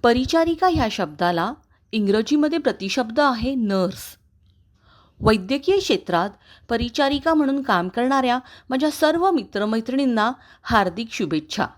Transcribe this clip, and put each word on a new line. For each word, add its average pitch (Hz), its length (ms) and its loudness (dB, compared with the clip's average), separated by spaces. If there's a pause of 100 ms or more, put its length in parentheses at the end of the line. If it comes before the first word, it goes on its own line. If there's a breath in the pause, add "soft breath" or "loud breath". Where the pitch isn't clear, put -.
परिचारिका 320 640 2
ह्या 311 220 2
शब्दाला 175 600 -2 (400)
इंग्रजीमध्ये 226 640 2
प्रतिशब्द 226 640 -2
आहे 262 340 0
नर्स. 196 640 -2 (1040 soft breath)
वैद्यकीय 247 580 0
क्षेत्रात 196 520 -2 (380 soft breath)
परिचारिका 277 640 0
म्हणून 277 280 0
काम 185 260 0
करणाऱ्या 254 500 0 (320 loud breath)
माझ्या 269 200 0
सर्व 330 400 2
मित्रमैत्रिणींना 226 1000 -2 (300 soft breath)
हार्दिक 208 480 0
शुभेच्छा. 156 560 -4 (120)